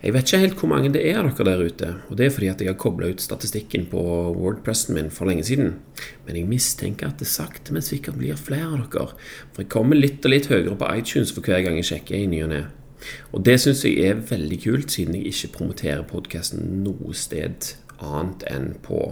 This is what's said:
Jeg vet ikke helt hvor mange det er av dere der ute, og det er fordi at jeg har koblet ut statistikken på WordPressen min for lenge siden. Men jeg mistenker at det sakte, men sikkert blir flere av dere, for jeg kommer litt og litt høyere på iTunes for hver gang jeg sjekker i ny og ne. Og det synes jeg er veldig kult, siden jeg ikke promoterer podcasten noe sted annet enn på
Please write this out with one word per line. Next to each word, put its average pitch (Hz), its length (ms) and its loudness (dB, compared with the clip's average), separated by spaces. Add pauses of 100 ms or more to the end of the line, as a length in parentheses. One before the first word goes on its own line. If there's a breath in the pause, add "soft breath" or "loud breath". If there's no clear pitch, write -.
Jeg 98 100 2
vet 131 140 4
ikke 190 100 6
helt 190 220 4
hvor 165 100 2
mange 139 240 4
det 156 80 2
er 165 160 2
av 170 160 2
dere 98 140 4
der 92 180 4
ute, - 220 -4 (180)
og - 120 -6
det 127 100 6
er 139 80 2
fordi 98 160 2
at - 100 -6
jeg 95 80 0
har 95 80 -2
koblet 87 380 0
ut - 80 -6
statistikken 104 640 -4
på 90 120 0 (340)
WordPressen 107 580 -2
min 78 160 -2
for 87 160 -4
lenge 90 220 0
siden. 123 240 2 (560 loud breath)
Men 90 100 -6
jeg 85 80 -2
mistenker 110 640 -2
at - 80 -12
det - 80 -6
sakte, - 480 -6
men 156 80 -2
sikkert 139 380 -6
blir 143 180 -2
flere 156 300 -4
av 139 240 -2
dere, - 240 -4 (340 loud breath)
for - 140 -8
jeg - 100 -10
kommer 131 240 6
litt 139 240 4
og 135 80 4
litt 139 160 6
høyere 98 320 4
på - 160 0
iTunes 117 400 0
for - 80 -8
hver 92 240 4
gang 85 140 2
jeg 87 80 -2
sjekker 87 320 -2
i 101 100 2
ny 78 140 0
og 78 80 0
ne. 73 80 0 (760 loud breath)
Og - 80 -2
det 120 220 8
synes 139 180 4
jeg 92 300 4
er 110 160 0
veldig 80 340 -2
kult, 135 320 0
siden 85 240 -2
jeg - 140 -4
ikke - 240 -8
promoterer 80 500 -4
podcasten 87 800 -6
noe - 340 -6
sted - 540 -6 (260)
annet 76 480 -4
enn 67 240 -4 (160)
på 71 260 -2